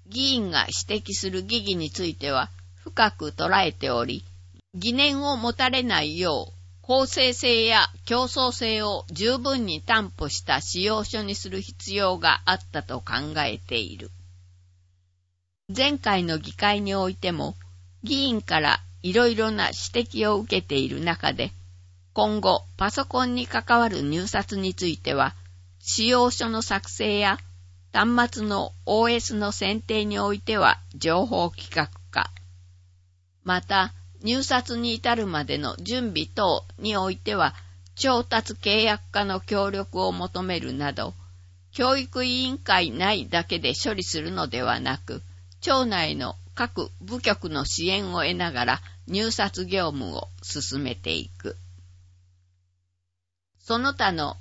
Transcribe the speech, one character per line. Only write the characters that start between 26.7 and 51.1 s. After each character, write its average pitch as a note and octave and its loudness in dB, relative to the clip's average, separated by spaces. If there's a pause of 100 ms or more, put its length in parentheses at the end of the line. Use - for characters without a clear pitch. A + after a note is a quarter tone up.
成 G#3 0
や G3+ 4 (560)
端 A#3+ 4
末 G#3+ -2
の G3+ -2 (160)
オ A3 6
ー A#3 4
エ A#3 2
ス A3+ -4
の G#3 0
選 G3+ 0
定 G#3+ 0
に G#3 -2
お G3+ 2
い G3+ -4
て A3 0
は D3 6 (160)
情 E3 2
報 F3+ 2
企 - -14
画 D#3 0 (180)
課、 - -2 (1120)
ま F3+ 2
た F#3+ 2 (300)
入 A#3+ 2
札 B3 0
に A#3 0
至 A#3 2
る A3 0
ま D#3 0
で C#3 -2
の C#3 -2
準 A#3+ -2
備 D3+ -2
等 F#3+ 2 (140)
に G#3 -2
お F#3+ 0
い F#3 -4
て G#3+ -4
は E3+ 4 (400)
調 B3+ 2
達 A3 0
契 G#3 2
約 G#3+ 2
課 G3+ 0
の F#3+ -2
協 G3 0
力 G3 -4
を F#3 2
求 F3+ -4
め F#3 -2
る B2+ -6
な C#3+ -2
ど、 - -6 (580)
教 C4 2
育 B3+ -2
委 B3+ 0
員 C4 -2
会 F#3 2
内 E3 0
だ E3+ 2
け E3+ -4
で C3+ 0
処 - -2
理 F#3+ -4
す - -4
る D#3+ -6
の F3 -2
で B2 -4
は A#2 2
な C3 -2
く、 - -10 (400)
庁 C4 2
内 E3+ 0
の B2+ -6 (200)
各 G#3 -4 (100)
部 A#3 -8
局 G3 0
の C#3+ -2
支 - -2
援 F#3+ -2
を F3 0
得 E3 0
な F3 -2
が B2 -2
ら B2 2 (260)
入 G#3 0
札 F#3+ -2
業 F3+ 0
務 A2 -6
を - -6 (120)
進 C#3 -4
め B2+ -4
て D#2+ -4